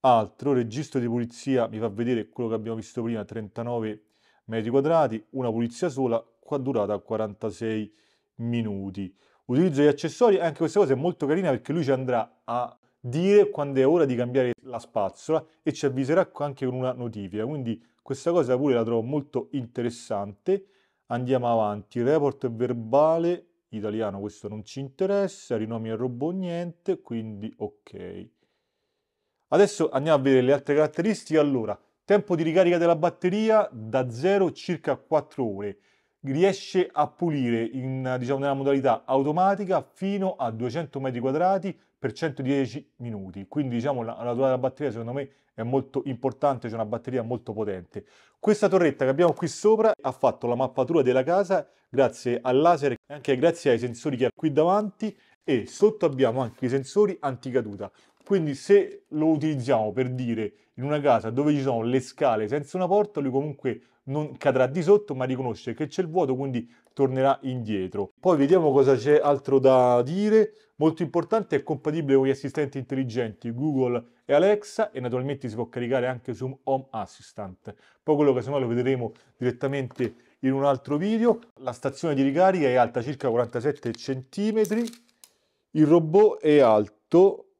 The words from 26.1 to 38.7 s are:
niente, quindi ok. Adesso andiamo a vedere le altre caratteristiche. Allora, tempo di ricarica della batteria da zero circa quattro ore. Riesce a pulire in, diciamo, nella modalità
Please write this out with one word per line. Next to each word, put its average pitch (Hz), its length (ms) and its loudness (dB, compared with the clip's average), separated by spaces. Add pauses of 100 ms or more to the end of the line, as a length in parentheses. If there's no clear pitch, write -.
niente, 175 680 -6
quindi 110 540 -10
ok. 95 720 -14 (1200)
Adesso 175 420 2
andiamo 147 300 2
a - 20 0
vedere 131 200 6
le 127 120 4
altre 143 220 0
caratteristiche. 156 640 0
Allora, 127 400 0 (240)
tempo 196 320 0
di 165 80 -2
ricarica 175 340 4
della 170 180 4
batteria 196 760 2
da 120 380 -4
zero 180 420 2
circa - 460 -4
quattro 143 580 -4
ore. 101 220 -8 (480)
Riesce 180 640 0
a 147 200 -2
pulire 131 520 -2
in, 127 560 -4
diciamo, 131 220 -2
nella 139 140 0
modalità 135 500 0